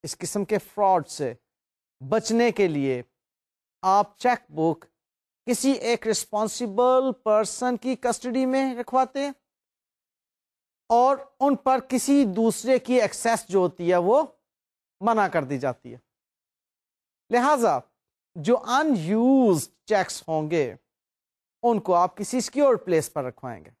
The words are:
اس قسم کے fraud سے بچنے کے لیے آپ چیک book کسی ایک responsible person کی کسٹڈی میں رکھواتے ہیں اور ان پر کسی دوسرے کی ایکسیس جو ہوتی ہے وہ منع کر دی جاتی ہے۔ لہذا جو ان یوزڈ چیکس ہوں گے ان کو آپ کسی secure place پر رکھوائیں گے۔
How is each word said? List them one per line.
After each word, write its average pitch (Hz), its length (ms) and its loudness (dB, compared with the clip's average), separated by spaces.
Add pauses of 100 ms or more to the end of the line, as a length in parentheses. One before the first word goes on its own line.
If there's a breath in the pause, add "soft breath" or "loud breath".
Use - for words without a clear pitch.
اس - 160 -12
قسم 196 260 -6
کے 208 140 -2
fraud 190 500 0
سے 123 260 -6 (640)
بچنے 220 520 0
کے 196 160 0
لیے 135 340 -2 (800)
آپ 196 360 0
چیک 247 320 -2
book 160 340 -2 (640)
کسی 247 240 0
ایک 233 380 -2
responsible 240 1040 0 (100)
person 220 540 0
کی 254 200 -4
کسٹڈی 247 500 -4
میں 262 280 -2
رکھواتے 262 460 -2
ہیں 277 120 -6 (1600)
اور 247 260 4 (240)
ان 277 160 2
پر 262 320 0
کسی 277 360 2 (120)
دوسرے 226 420 0
کی 247 220 0
ایکسیس 226 480 -2
جو 190 100 0
ہوتی 175 320 0
ہے 180 60 4
وہ 214 260 2 (800)
منع 214 280 2
کر 156 160 -2
دی 135 140 -6
جاتی 123 340 -6
ہے۔ 123 60 -18 (1300)
لہذا 240 480 2 (560)
جو 180 240 0 (120)
ان 294 280 2
یوزڈ 214 720 2 (180)
چیکس 196 400 -2
ہوں 156 220 -4
گے 139 240 -2 (880)
ان 233 180 0
کو 185 140 0
آپ 175 220 2
کسی 240 240 -4
secure 269 340 2
place 165 380 -2
پر 143 120 -6
رکھوائیں 120 400 -12
گے۔ - 60 -20 (100)